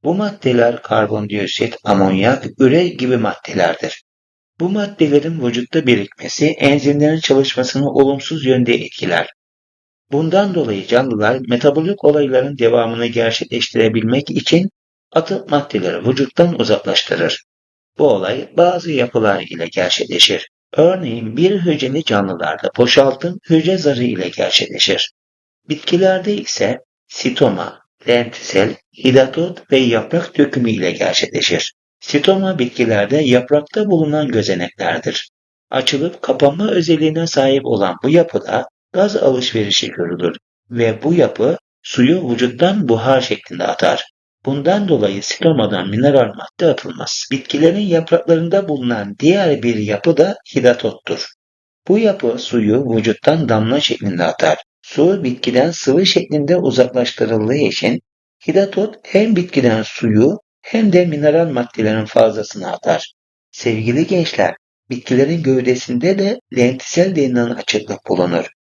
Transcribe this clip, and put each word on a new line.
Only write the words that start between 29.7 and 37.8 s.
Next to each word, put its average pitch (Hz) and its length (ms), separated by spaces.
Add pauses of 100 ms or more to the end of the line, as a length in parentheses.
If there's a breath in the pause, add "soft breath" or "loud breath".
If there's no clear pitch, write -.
ve 139 60
yaprak 120 600
dökümü 135 340
ile 90 200
gerçekleşir. - 840 (260)
Sitoma 190 600
bitkilerde 113 580
yaprakta 147 680
bulunan 151 420
gözeneklerdir. 90 1000 (400)
Açılıp 135 520
kapanma 147 500
özelliğine 160 560
sahip 135 380
olan 98 380